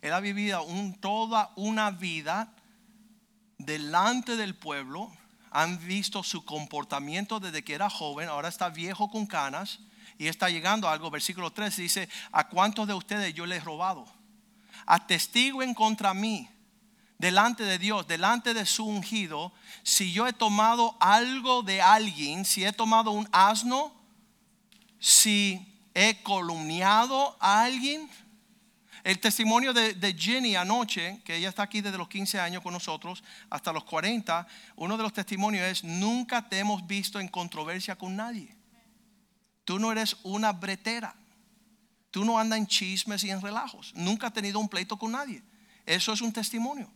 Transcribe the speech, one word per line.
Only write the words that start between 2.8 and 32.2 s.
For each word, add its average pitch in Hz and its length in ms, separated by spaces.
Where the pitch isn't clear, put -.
delante 175 800
del 202 180
pueblo. 147 560
Han 165 360
visto 196 340
su - 240
comportamiento 151 960
desde 170 240
que 151 100
era 190 160
joven, 156 400
ahora 151 200
está 175 200
viejo 180 400
con 220 160
canas 156 540
y 151 80
está 180 240
llegando 185 360
a 156 60
algo. 156 160
Versículo 160 420
tres 208 240
dice: 180 320
"¿A 156 180
cuántos 208 360
de 202 80
ustedes 190 400
yo 170 140
les 175 160
he - 20
robado? 160 400
Atestiguen 247 880
contra 214 400
mí 202 340
delante 208 460
de 190 160
Dios, 196 280
delante 220 460
de 214 140
su - 180
ungido, 185 640
si 185 320
yo 220 140
he 247 60
tomado 226 680
algo 247 640
de 190 180
alguien, 185 640
si 190 180
he 202 80
tomado 226 380
un 208 220
asno, 226 600
si 202 680
he 208 260
calumniado 190 1160
a 202 240
alguien". 269 440
El 185 180
testimonio 226 540
de, 220 200
de 190 200
Jenny 208 440
anoche, 196 680
que 165 140
ella 175 100
está 196 160
aquí 202 160
desde 196 180
los 175 120
quince 196 280